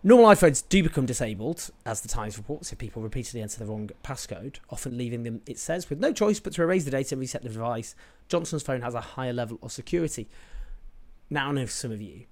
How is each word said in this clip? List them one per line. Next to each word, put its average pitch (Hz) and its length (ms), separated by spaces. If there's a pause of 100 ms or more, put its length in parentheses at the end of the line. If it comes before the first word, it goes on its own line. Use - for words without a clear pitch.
Normal 233 200
iPhones 180 420
do 190 160
become 147 220
disabled, 117 640 (160)
as 113 160
the 104 80
Times 107 280
reports, 110 360
if - 40
people 110 240
repeatedly 113 400
enter 104 160
the 110 80
wrong 107 240 (140)
passcode, 120 540 (120)
often 123 280
leaving 120 260
them, 117 220
it 139 120
says, 170 320
with 147 100
no 262 120
choice 208 300
but - 120
to 175 80
erase 175 220
the 139 80
data 135 240
and 131 60
reset - 200
the 120 60
device. 113 480 (320)
Johnson's 165 360
phone 131 180
has 120 140
a 113 60
higher 127 300
level 117 300
of 113 100
security. 160 560 (1000)
Now 143 200
I - 40
know 131 140
some - 240
of 104 100
you 98 300